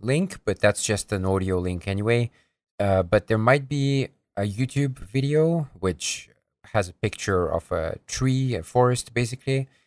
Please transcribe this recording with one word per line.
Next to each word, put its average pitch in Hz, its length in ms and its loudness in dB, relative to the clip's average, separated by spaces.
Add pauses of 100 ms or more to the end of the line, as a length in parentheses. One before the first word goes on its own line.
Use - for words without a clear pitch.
link, 147 440 -2
but 98 140 -2
that's - 260 2
just - 280 -2
an 95 120 -2
audio 95 340 0
link 90 280 -4
anyway. 113 440 0 (480)
Uh, 98 240 4
but 87 260 2
there 110 100 2
might 131 300 2
be 139 400 0 (280)
a 101 60 -2
YouTube 131 560 -2
video 151 720 0 (100)
which - 500 -4 (440)
has 101 160 0
a 90 60 -16
picture 95 520 0
of 82 240 -4
a 82 360 -4
tree, 131 480 0
a 85 80 -4
forest 123 520 2
basically. 131 540 -2 (180)